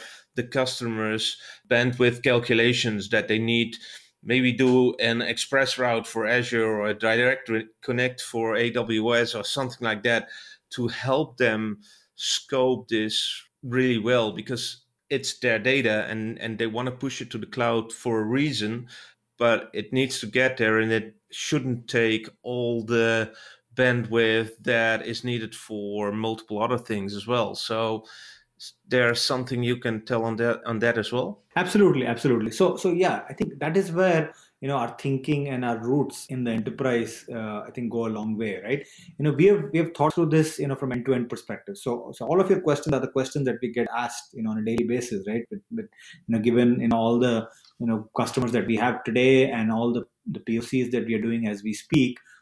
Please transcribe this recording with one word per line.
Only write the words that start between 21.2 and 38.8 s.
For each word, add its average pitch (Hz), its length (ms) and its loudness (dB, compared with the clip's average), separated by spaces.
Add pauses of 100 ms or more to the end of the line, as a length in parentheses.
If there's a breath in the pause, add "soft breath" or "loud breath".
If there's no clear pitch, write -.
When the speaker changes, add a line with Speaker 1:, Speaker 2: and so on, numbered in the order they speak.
Speaker 1:
shouldn't 127 580 -4
take 113 400 0 (140)
all 120 420 -2
the 113 480 2 (420 loud breath)
bandwidth 117 760 4 (100)
that 113 460 2
is 113 180 -8
needed 117 300 -4
for 104 580 -6
multiple 110 500 -4
other 120 160 0
things 101 360 -6
as 101 120 -10
well. 117 280 0
So 110 500 -4 (840 loud breath)
there 120 280 4
something 123 480 -2
you 120 140 2
can 113 280 -4
tell 113 200 0
on 113 120 -2
that, 117 300 0
on 113 140 -2
that 117 180 2
as 104 140 -2
well? 151 300 -4 (140)
Speaker 2:
Absolutely, 180 500 4
absolutely. 117 440 2
So, 185 260 2
so 185 160 0
yeah, 170 360 2
I - 60 -12
think - 240 -6
that 160 180 -2
is 185 160 0
where, 165 400 2 (280 loud breath)
you 135 80 -6
know, 139 80 0
our 120 220 -2
thinking 143 500 -2
and 127 160 -4
our 117 140 -2
roots 127 480 -2
in 127 180 -6
the 117 80 -2
enterprise, 113 800 -2
uh, 107 340 -8
I 117 80 -16
think, 120 160 -6
go 117 160 -2
a - 20 -2
long 107 300 -4
way, 104 240 -4
right? 131 240 -4 (320 loud breath)